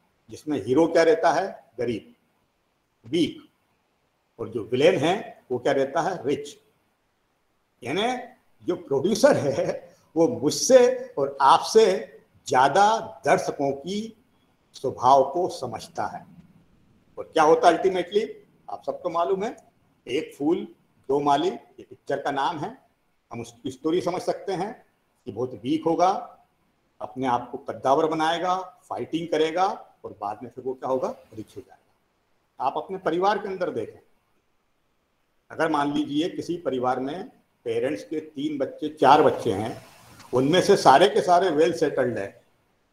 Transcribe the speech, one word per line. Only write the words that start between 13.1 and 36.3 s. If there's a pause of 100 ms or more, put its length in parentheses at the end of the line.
दर्शकों
की (480)
स्वभाव
को
समझता
है। (920)
और
क्या
होता
है
ultimately, (260)
आप
सबको
मालूम
है, (520)
एक
फूल (400)
दो
माली,
ये
picture
का
नाम
है। (540)
हम
उसकी
story
समझ
सकते
हैं (380)
कि
बहुत
weak
होगा, (600)
अपने
आप
को
कद्दावर
बनाएगा, (320)
fighting
करेगा (100)
और
बाद
में
फिर
वो
क्या
होगा, (260)
रिच
हो
जाएगा।
आप
अपने
परिवार
के
अंदर
देखें, (1500)
अगर
मान
लीजिए
किसी